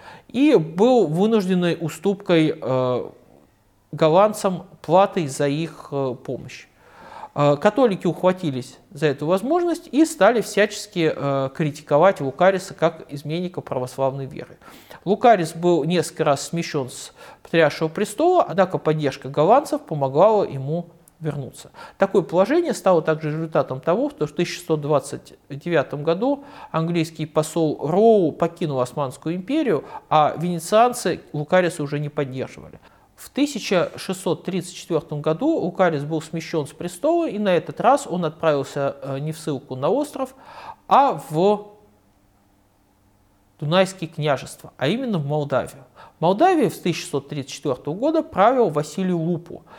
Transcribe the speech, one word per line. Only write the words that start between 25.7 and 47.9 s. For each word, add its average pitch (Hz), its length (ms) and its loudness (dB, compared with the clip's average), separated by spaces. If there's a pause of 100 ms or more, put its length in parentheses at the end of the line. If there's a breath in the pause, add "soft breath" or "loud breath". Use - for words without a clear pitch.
году 233 400 0 (260 loud breath)
английский 160 560 -2
посол 156 560 -2
Роу 196 480 4
покинул 165 480 -4
Османскую 135 560 -4
империю, 202 500 -2 (240 loud breath)
а 151 300 2
венецианцы 180 840 0 (120)
Лукариса 156 500 0
уже 147 160 -4
не 147 120 -6
поддерживали. 127 680 -8 (380 soft breath)
В - 140 -20
тысяча 208 640 0
шестьсот 180 460 -4
тридцать 180 320 -6
четвертом 151 480 -6
году 160 240 -2
Лукарис 180 560 0
был 156 180 -4
смещен 160 460 -6
с - 60 -16
престола, 311 560 -2
и 208 100 -6
на 202 180 0
этот - 240 -4
раз - 280 2
он 175 160 -4
отправился, 143 800 -2
э, 135 180 -8
не 151 100 -6
в 156 80 -10
ссылку 131 380 -8
на 135 120 -2
остров, 269 460 -4 (540 loud breath)
а 233 420 4
в 202 380 2 (1900)
Дунайские 175 500 0
княжества, - 640 -4
а 139 120 0
именно 226 300 -2
в 143 80 -4
Молдавию. 143 580 -4 (340 loud breath)
В - 40 -4
Молдавии 240 460 4
с - 120 -6
тысяча 170 220 -4
шестьсот - 260 -6
тридцать 147 240 -10
четвертого 143 420 -6